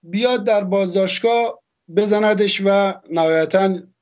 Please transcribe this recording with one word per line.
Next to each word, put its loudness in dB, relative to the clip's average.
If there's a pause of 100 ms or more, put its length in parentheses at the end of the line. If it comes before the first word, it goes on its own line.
بیاد -2
در 2
بازداشتگاه 0 (360)
بزندش 0
و 2 (180)
نهایتاً 0 (220)